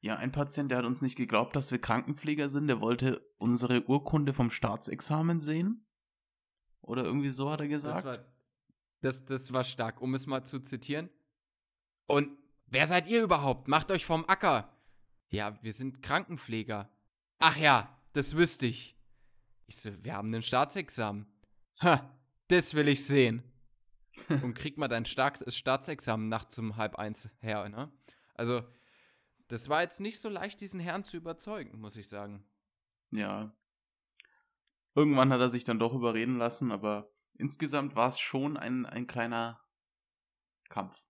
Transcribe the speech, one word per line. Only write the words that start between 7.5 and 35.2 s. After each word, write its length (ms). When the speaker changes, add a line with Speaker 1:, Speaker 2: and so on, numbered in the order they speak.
Speaker 1:
hat 100
er 60
Speaker 2:
Das 140
Speaker 1:
gesagt. 80
Speaker 2:
war, 220
das, 240
das 280
war 100
stark, 380
um 120
es 140
mal 160
zu 160
zitieren. 500
„Und 300
wer 180
seid 220
ihr 160
überhaupt? 440
Macht 240
euch 140
vom 220
Acker.“ 440
„Ja, 340
wir 100
sind 280
Krankenpfleger.“ 880
„Ach 180
ja, 420
das 220
wüsste 320
ich.“ 300
Ich 100
so, 140
„Wir 120
haben 180
ein 100
Staatsexamen.“ 840
„Ha, 360
das 260
will 140
ich 180
sehen.“ 380
Speaker 1:
<laughs> 260
Speaker 2:
„Und 140
krieg 240
mal 100
dein 180
Staats-, 380
Staatsexamen 760
nachts 300
um 180
halb 180
eins 340
her“, 300
ne? 220
Also, 280
das 220
war 120
jetzt 180
nicht 200
so 100
leicht, 320
diesen 180
Herrn 240
zu 140
überzeugen, 640
muss 180
ich 120
sagen. 340
Speaker 1:
Ja. 440
Irgendwann 360